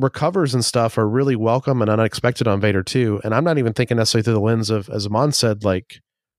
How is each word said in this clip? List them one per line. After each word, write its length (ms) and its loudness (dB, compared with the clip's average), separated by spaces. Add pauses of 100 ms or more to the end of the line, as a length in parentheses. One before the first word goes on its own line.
recovers 540 0
and 100 0
stuff 340 0
are 100 2
really 280 0
welcome 460 0
and 80 2
unexpected 580 0
on 120 0
Vader 220 0
too. 420 -2
And 100 -2
I'm 100 0
not 140 0
even 140 0
thinking 260 0
necessarily 260 2
through 100 2
the 60 2
lens 300 0
of, 180 -4
as 180 -6
Amon 260 0
said, 320 0
like, 360 -2 (380)